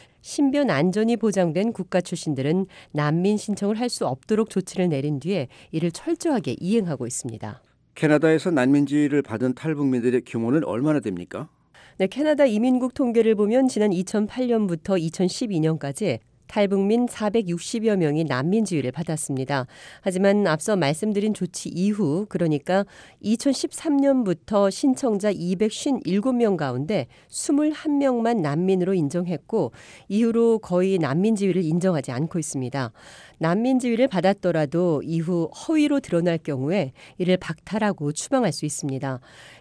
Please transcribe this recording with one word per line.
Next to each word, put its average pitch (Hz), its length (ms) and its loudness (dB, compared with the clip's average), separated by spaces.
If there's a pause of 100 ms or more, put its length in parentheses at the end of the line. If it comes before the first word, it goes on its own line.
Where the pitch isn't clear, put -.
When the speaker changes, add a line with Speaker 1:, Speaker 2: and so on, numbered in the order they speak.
(220)
Speaker 1:
신변 285 480 0
안전이 190 480 2
보장된 196 560 0
국가 185 280 -4
출신들은 160 680 -2 (240)
난민 165 460 2
신청을 202 420 -2
할 247 100 -2
수 - 160 -4
없도록 214 460 -2
조치를 180 380 -2
내린 143 300 -2
뒤에 156 280 -4 (240)
이를 165 200 -2
철저하게 269 680 -2
이행하고 175 480 -2
있습니다. 110 560 -10 (320)
Speaker 2:
캐나다에서 160 560 2
난민지위를 143 720 2
받은 123 320 -2
탈북민들의 127 720 0
규모는 120 360 0
얼마나 139 360 0
됩니까? 95 500 -6 (480)
Speaker 1:
네, 190 80 0
캐나다 285 400 2
이민국 247 480 2
통계를 226 400 2
보면 220 340 2
지난 214 240 0
이천팔 208 560 -2
년부터 196 520 0
이천십이 180 600 -2
년까지 156 600 -2 (280)
탈북민 202 600 2
사백육십여 214 920 -2
명이 156 260 2
난민 160 420 0
지위를 135 260 -2
받았습니다. 139 760 -4 (340)
하지만 196 460 2
앞서 160 280 0
말씀드린 202 600 0
조치 - 340 -8
이후, 190 580 0
그러니까 175 580 0 (340)
이천십삼 277 800 0
년부터 214 720 2
신청자 220 600 0
이백쉰일곱 202 1040 0
명 214 220 2
가운데 143 480 -2 (220)
스물한 302 720 0
명만 240 420 2
난민으로 180 540 2
인정했고, 170 800 -2 (340)
이후로 226 500 2
거의 190 400 2
난민 175 380 2
지위를 190 280 0
인정하지 160 480 0
않고 156 280 -4
있습니다. 127 540 -6 (440)
난민 220 400 2
지위를 240 300 2
받았더라도 170 1000 0
이후 165 460 -2
허위로 294 480 2
드러날 170 400 0
경우에 147 540 -2 (260)
이를 180 180 2
박탈하고 180 760 -4
추방할 196 420 0
수 - 120 -6
있습니다. 135 540 -6 (420)